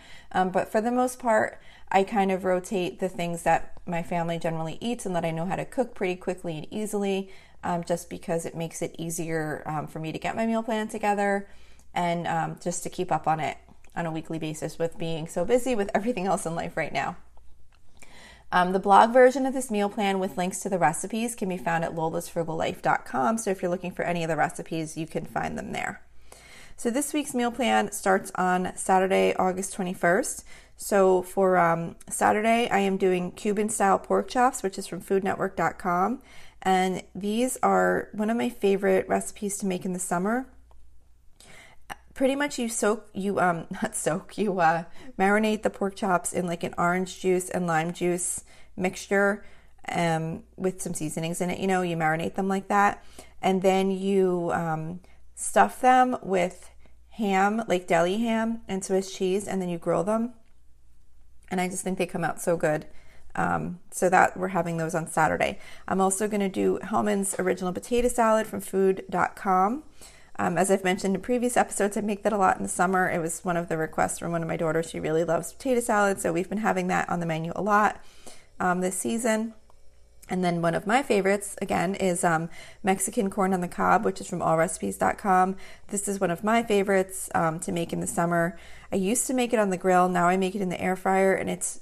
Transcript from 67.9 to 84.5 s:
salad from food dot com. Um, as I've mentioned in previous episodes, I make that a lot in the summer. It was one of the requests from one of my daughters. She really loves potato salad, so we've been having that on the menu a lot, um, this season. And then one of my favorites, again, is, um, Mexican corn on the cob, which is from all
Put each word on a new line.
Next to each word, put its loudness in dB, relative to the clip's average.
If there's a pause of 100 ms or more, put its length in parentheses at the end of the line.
salad 4
from -6
food 2
dot 2
com. 2 (540)
Um, 0
as 4
I've 2
mentioned 0
in -2
previous 0
episodes, 2
I -2
make -4
that 2
a 0
lot 4
in -6
the -6
summer. 2
It 0
was -4
one 0
of -2
the -2
requests 0
from -4
one -2
of -6
my -4
daughters. 0
She -8
really 2
loves -2
potato 0
salad, 2
so 0
we've -2
been -4
having 0
that 0
on -2
the -2
menu -4
a -4
lot, 2 (600)
um, 2
this -2
season. 0 (760)
And 0
then 2
one 2
of -2
my 2
favorites, 2
again, 0
is, 0
um, 2 (340)
Mexican 0
corn 2
on 0
the -4
cob, 4
which -2
is -12
from -4
all 4